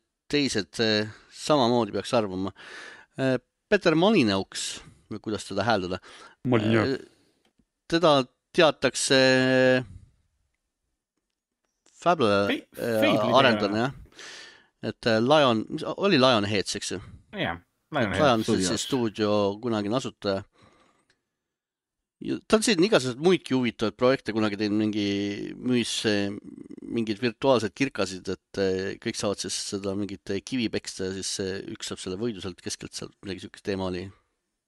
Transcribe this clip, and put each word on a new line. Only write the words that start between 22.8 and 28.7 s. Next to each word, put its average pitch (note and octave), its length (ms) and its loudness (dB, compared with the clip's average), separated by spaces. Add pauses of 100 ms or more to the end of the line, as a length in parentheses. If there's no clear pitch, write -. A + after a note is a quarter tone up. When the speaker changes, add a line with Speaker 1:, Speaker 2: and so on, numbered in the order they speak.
Speaker 1:
igasuguseid C3 360 0
muidki E3 340 2
huvitavaid A2+ 420 -2
projekte B2+ 360 2
kunagi G#2+ 240 0
teinud, G#2 200 0
mingi, G#2+ 280 0 (520)
müüs, A#2+ 360 0 (120)
äh, G2+ 280 0 (480)
mingeid G#2+ 400 -4
virtuaalseid A#2 560 0
kirkasid, F#2+ 520 -6
et, - 320 -8
äh, F#2+ 200 0 (200)